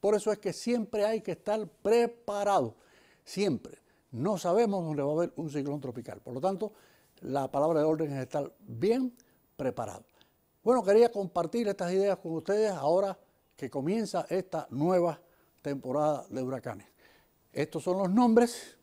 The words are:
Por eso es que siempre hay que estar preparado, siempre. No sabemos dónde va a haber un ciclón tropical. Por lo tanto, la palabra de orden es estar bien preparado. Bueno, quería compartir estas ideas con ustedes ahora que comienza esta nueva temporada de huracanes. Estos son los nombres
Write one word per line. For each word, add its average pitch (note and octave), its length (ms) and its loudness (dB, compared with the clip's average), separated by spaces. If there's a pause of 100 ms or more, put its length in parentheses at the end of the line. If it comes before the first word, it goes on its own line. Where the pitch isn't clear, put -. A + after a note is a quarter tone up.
Por G#3 140 2
eso G#3+ 180 0
es G3+ 60 -2
que F3 160 -4
siempre A3+ 500 -2
hay A3 160 0
que G3 120 -6
estar G#3 360 -4
preparado, G3+ 1080 0 (480)
siempre. - 540 -2 (320)
No D#3+ 280 -2
sabemos G3 460 2
dónde D3+ 180 -4
va C#3 80 0
a D3+ 40 0
haber E3+ 220 0
un D#3+ 140 -8
ciclón C#3+ 320 -4
tropical. A#2+ 400 -10
Por B2 100 -14
lo C3 80 -6
tanto, G3 320 -2 (480)
la C3+ 300 -4
palabra D3+ 300 2
de D3+ 60 2
orden D#3 240 0
es C3+ 120 -4
estar C#3+ 280 -6 (100)
bien A3+ 540 -2 (400)
preparado. A#2 500 -6 (600)
Bueno, A#3+ 200 4
quería A3 260 6
compartir G3+ 560 -2
estas F#3+ 260 -2
ideas F#3+ 260 2
con E3 160 -8
ustedes G3+ 360 0
ahora F3 480 0 (380)
que C3+ 120 -8
comienza F3+ 600 -2
esta E3+ 420 -4
nueva E3+ 500 2 (400)
temporada C#3 680 -2
de B2 120 -6
huracanes. B2+ 440 -8 (680)
Estos D#3 300 -4
son F3+ 160 0
los F#3+ 120 0
nombres A#3+ 720 4